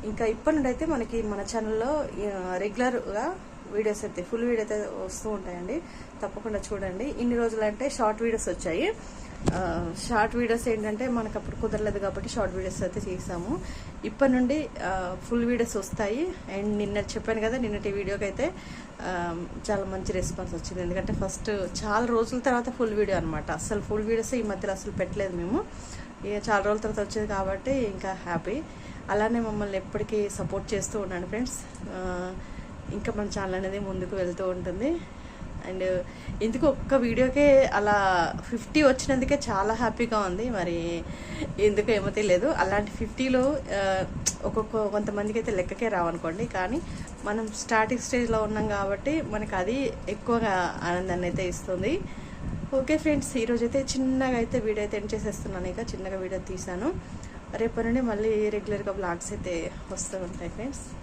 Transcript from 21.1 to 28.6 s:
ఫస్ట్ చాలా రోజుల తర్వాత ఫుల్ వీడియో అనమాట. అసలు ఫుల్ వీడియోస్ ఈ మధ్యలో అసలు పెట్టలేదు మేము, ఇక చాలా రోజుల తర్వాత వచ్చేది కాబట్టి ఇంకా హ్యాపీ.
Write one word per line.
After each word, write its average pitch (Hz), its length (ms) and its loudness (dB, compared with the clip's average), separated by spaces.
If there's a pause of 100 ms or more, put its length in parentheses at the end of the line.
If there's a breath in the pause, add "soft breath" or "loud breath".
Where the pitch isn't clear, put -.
ఫస్ట్ 190 280 -2 (320)
చాలా 214 320 2
రోజుల 233 320 2
తర్వాత 247 320 4
ఫుల్ 220 220 2
వీడియో 196 160 4
అనమాట. 160 340 0
అసలు 196 380 -2
ఫుల్ 208 220 0
వీడియోస్ 226 240 2
ఈ 240 80 2 (100)
మధ్యలో 196 260 -2
అసలు 202 220 -8
పెట్టలేదు 185 400 0
మేము, 196 180 2 (720 loud breath)
ఇక 208 80 -2 (120)
చాలా 202 200 4
రోజుల 214 160 4
తర్వాత 214 220 0
వచ్చేది 214 280 -2
కాబట్టి 196 400 0 (200)
ఇంకా 190 180 -2 (160)
హ్యాపీ. 175 280 0 (580 loud breath)